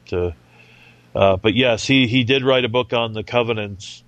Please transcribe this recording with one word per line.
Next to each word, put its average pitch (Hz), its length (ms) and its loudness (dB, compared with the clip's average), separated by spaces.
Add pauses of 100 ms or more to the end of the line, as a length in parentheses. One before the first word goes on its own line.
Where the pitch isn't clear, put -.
(140)
uh, 90 180 -2 (840)
uh, 98 220 4
but 107 180 0
yes, 120 300 0
he, 135 220 4
he 123 160 0
did 131 200 0
write 127 220 2
a 113 40 -4
book 120 240 -2
on 117 200 -2
the 107 100 -8
covenants, 110 840 -4